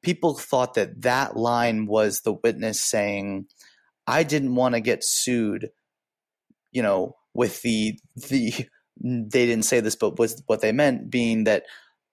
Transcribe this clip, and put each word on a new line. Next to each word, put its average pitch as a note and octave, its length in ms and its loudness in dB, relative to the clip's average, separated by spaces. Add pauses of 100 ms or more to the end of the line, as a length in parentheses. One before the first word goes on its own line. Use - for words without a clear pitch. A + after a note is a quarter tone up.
people E3+ 360 0
thought - 380 -2
that - 260 -2
that B2+ 340 0
line A#2 500 0
was G#2 360 2
the A2 100 0
witness G#2+ 500 -2
saying, G2+ 640 -2 (600)
I D3 160 2
didn't C#3 320 0
wanna B2 260 2
get A2+ 220 0
sued, G#2+ 680 -2 (1000)
you B2+ 100 -2
know, G2 340 0 (180)
with A#2 280 -2
the, A2 380 0 (160)
the, A#2+ 380 -2 (480)
they A#2+ 440 0
didn't A2+ 200 2
say B2 140 2
this, A2 160 0
but G#2+ 240 -2
was A2+ 280 0
what A2 140 0
they A2 100 2
meant C3 380 0
being A2+ 360 0
that G#2+ 180 2 (500)